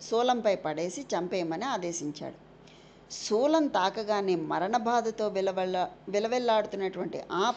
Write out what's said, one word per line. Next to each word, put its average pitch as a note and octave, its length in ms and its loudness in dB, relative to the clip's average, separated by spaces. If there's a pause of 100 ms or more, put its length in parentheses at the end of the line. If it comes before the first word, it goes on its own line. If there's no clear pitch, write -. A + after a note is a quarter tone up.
శూలంపై A3+ 540 2
పడేసి E3+ 460 -4
చంపేయమని F3 640 -2
ఆదేశించాడు. E3 680 -6 (800)
శూలం D4 540 2
తాకగానే G3+ 680 0
మరణబాధతో A3 920 0
విలవెల్ల-, F#3 580 0 (240)
విలవెల్లాడుతున్నటువంటి G#3 1120 0 (100)
ఆ G3+ 260 2